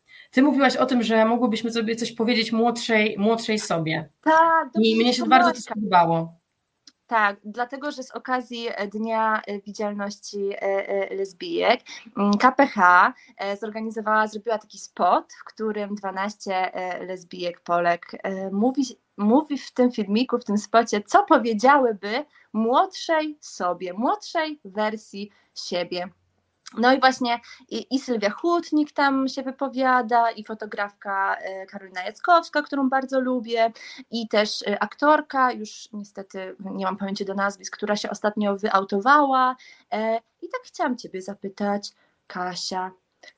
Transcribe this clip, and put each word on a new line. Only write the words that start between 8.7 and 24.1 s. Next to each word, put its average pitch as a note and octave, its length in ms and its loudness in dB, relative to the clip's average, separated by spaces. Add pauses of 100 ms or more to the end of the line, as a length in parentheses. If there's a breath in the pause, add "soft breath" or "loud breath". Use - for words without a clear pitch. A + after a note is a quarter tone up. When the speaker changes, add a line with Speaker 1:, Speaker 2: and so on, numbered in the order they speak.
Speaker 2:
Dnia, A3 580 -2
e, G#3 140 -8
Widzialności, G3+ 920 -6
e, G3+ 100 -10
e, G3 520 -2
Lesbijek, F#3 640 0 (360 loud breath)
mm, G3+ 220 2
K B3+ 140 6
P C4+ 140 4
H, F#3 460 6 (240 soft breath)
e, G3+ 200 -6
zorganizowała, A3 680 -2
zrobiła G#3+ 320 -4
taki - 200 -16
spot, G#3+ 540 0
w - 120 -20
którym G#3 500 -6
dwanaście, F#3+ 800 -4
e, F3+ 300 -6
lesbijek, F3+ 560 -8
Polek, F3 520 0 (100)
e, F#3+ 280 -6
mówi, B3+ 340 0 (320)
mówi B3+ 420 2
w - 140 -14
tym B3 200 2
filmiku, A3 460 0
w A#3+ 60 -8
tym G#3 140 -2
spocie, A3 440 0
co G4 220 4
powiedziałyby A#3+ 1000 4 (280 soft breath)
młodszej D#4 880 0
sobie, F3+ 520 -6
młodszej D#4 720 -4